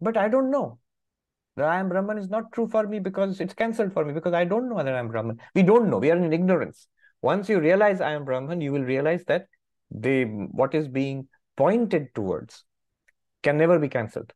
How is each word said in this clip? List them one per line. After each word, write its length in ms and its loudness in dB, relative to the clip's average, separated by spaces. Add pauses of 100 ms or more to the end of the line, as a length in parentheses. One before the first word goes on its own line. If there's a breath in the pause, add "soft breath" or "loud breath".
but 160 -2
I 120 2
don't 220 0
know. 300 -4 (760)
The 80 -4
I 160 2
am 100 -2
Brahman 300 -2
is 100 -8
not 220 -6
true 160 -4
for 220 0
me 100 -6
because 420 -2
it's 140 -6
cancelled 380 -2
for 120 0
me 80 -6
because 220 -2
I 100 2
don't 240 -2
know 60 -6
whether 200 -2
I 40 -2
am 100 -4
Brahman." 320 -6 (140 loud breath)
We 80 6
don't 260 6
know. 100 2
We 120 2
are 60 4
in 160 0
ignorance. 560 -2 (340 soft breath)
Once 260 0
you 120 2
realize 400 4
I 120 -2
am 120 -6
Brahman, 360 -4
you 120 -4
will 100 0
realize 440 0
that 200 0 (440)
the, 340 2
what 500 -2
is 140 -2
being 400 -6 (280)
pointed 560 0
towards 520 -6 (800)
can 120 2
never 220 4
be 100 0
cancelled. 480 -6